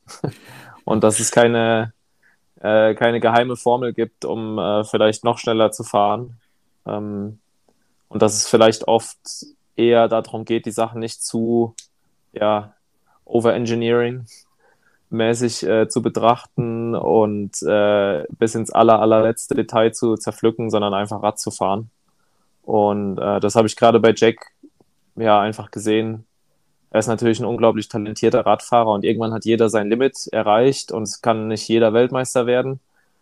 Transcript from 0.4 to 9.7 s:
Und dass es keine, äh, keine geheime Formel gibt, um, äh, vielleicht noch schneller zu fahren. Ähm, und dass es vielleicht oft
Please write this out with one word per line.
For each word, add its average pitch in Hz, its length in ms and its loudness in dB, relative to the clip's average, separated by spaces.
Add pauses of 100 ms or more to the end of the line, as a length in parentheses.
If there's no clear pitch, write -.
Und 107 200 0
dass 107 160 4
es 110 100 -4
keine, 113 600 2 (680)
äh, 110 340 4
keine 117 260 2
geheime 117 360 2
Formel 120 360 -2
gibt, - 320 -6
um, 107 340 -6
äh, 104 260 0
vielleicht 107 380 0
noch 117 160 0
schneller 110 340 2
zu - 120 -10
fahren. 110 540 -2 (480)
Ähm, 104 540 -8 (680)
und 104 140 0
dass 107 120 2
es - 140 -4
vielleicht 110 400 2
oft - 300 -2 (580)